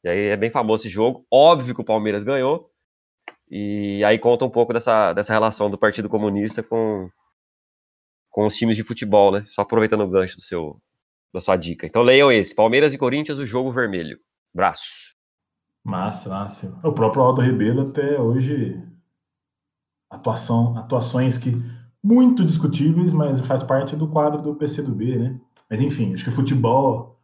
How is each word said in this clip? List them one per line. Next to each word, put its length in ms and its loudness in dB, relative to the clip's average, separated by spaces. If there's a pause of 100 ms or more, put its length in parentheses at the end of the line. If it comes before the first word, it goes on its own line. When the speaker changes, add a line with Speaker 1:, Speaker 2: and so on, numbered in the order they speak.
Speaker 1:
E 60 -4
aí 160 0
é 100 0
bem 160 -2
famoso 320 0
esse 100 -12
jogo. 380 -2
Óbvio 420 6
que 60 -8
o 60 -10
Palmeiras 400 -2
ganhou. 440 -2 (800)
E 540 -4
aí 160 4
conta 240 2
um 60 -2
pouco 240 0
dessa, 400 2
dessa 180 -4
relação 380 0
do 80 -6
Partido 320 0
Comunista 520 -2
com, 480 -4 (1200)
com 180 0
os 80 -2
times 200 0
de 80 -6
futebol, 480 4
né? 140 -2
Só 160 -6
aproveitando 400 0
o 80 -2
gancho 260 0
do 60 -20
seu, 360 -10 (560)
da 60 -8
sua 160 2
dica. 300 -8
Então 160 0
leiam 300 6
esse: 240 2
Palmeiras 380 2
e 40 -12
Corinthians, 400 -4
O 80 -8
Jogo 260 -4
Vermelho. 460 -6 (360)
Braço. 600 -4 (680)
Speaker 2:
Massa, 460 -8
massa. 540 -12
O 80 0
próprio 300 0
Aldo 200 4
Rebelo 480 0
até 300 -2
hoje, 640 -2 (1300)
atuação, 680 -2
atuações 600 -2
que 140 -4 (520)
muito 400 6
discutíveis, 680 2
mas 340 0
faz 160 -2
parte 320 -2
do 140 -4
quadro 320 0
do 140 -6
P 120 -4
C 140 -6
do 120 -4
B, 240 -2
né? 220 -4 (300)
Mas 100 -4
enfim, 340 0
acho 120 -8
que 40 -4
o 40 -6
futebol 920 0